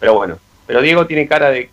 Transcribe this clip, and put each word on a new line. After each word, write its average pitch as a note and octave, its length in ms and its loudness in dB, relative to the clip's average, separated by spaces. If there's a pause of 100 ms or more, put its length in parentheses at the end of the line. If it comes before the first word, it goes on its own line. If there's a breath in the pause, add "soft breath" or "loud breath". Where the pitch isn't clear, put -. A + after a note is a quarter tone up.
pero A2 140 4
bueno, F#2+ 240 -2 (280)
pero B2 160 -2
Diego E3 240 2
tiene D3+ 220 -4
cara D3 220 0
de B2+ 220 -4